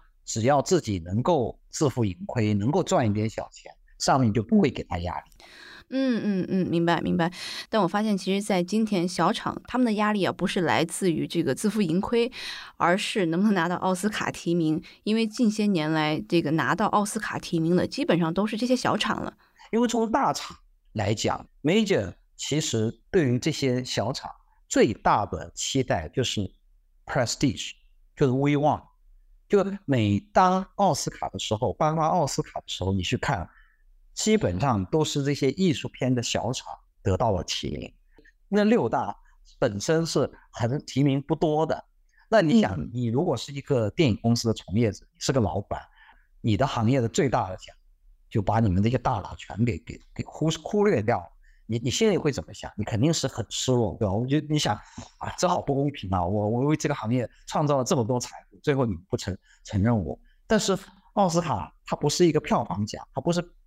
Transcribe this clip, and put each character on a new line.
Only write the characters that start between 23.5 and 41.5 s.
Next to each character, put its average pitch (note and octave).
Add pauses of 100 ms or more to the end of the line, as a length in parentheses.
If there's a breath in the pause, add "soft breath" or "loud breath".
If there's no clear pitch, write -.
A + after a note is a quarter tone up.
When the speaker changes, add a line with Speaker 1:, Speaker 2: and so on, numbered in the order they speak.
Speaker 1:
些 B2+
小 B2
厂 - (380)
最 E3+
大 A#2+
的 E2+
期 -
待 F#2
就 -
是 G#2+ (560)
prestige， - (440)
就 D3+
是 B2+
威 C#3+
望。 C#3 (680)
就 G3 (180)
每 C3+ (140)
当 F#3+ (100)
奥 F#3+
斯 -
卡 -
的 -
时 -
候， G#2+
颁 D#3
发 D#3+
奥 E3+
斯 -
卡 -
的 -
时 -
候， F#2+
你 G2
去 G#2+
看， F#2+ (640 soft breath)
基 G#3+
本 F#2
上 A2+
都 D#3
是 D3
这 C#3+
些 C3+
艺 F#3
术 -
片 C3
的 A#2+
小 G#2+
厂 - (340)
得 F#2+
到 A2+
了 F2
提 -
名。 - (540 soft breath)
那 G3+
六 G#3
大 A2 (440 soft breath)
本 G#2+
身 E3
是 D3+ (220 loud breath)
很 A#2+
提 -
名 C#3
不 D#3+
多 D#3